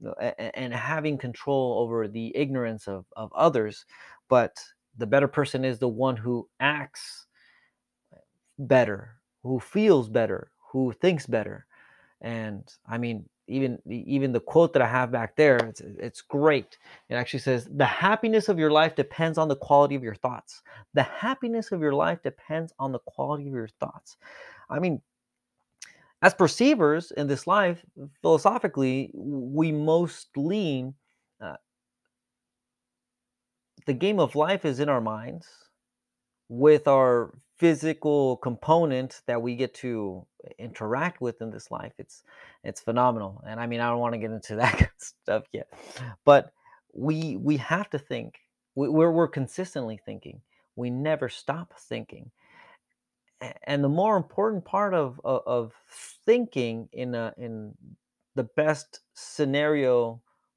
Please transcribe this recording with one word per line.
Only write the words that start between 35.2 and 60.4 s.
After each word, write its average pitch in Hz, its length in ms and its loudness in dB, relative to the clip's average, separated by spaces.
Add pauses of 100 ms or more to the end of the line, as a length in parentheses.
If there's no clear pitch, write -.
with 143 380 6
our 127 480 4 (280)
physical 147 760 2
component 131 880 -2
that 120 140 -2
we 123 140 -4
get 123 180 -2
to 104 540 -8 (320)
interact 117 600 -6
with 120 200 -6
in 113 80 -10
this 107 220 -16
life. - 260 -12
It's, - 280 -20 (400)
it's - 160 -12
phenomenal. 113 640 0
And 113 140 -12
I 117 80 -6
mean, 117 100 -6
I 120 100 -2
don't 120 120 0
wanna 117 180 -2
get 110 140 -6
into 110 240 -10
<laughs> - 0 -
that 120 160 2
kind - 100 2
of - 160 2
stuff - 540 -6
yet, - 160 -10 (560)
but 139 280 8 (400)
we, 156 440 -4
we 139 220 0
have 175 320 -4
to 143 100 -6
think. 117 400 -10 (340)
We, 135 140 -2
we're, 160 240 4
we're 165 160 2
consistently 135 760 -8
thinking. - 360 -16 (340)
We 123 160 -6
never 143 380 -2
stop 160 500 -10
thinking. - 540 -12 (1080)
A-, 123 220 -14
and 143 220 -2
the 139 40 2
more 196 280 2
important 196 480 -2
part 202 280 -2
of, 143 320 -2
of, 127 220 0
of 117 260 -2 (540)
thinking 131 640 0
in 123 220 -8
a, 113 240 -6
in 110 360 -12 (600)
the 131 100 -2 (120)
best 151 440 -2 (140)
scenario 135 1080 0 (360)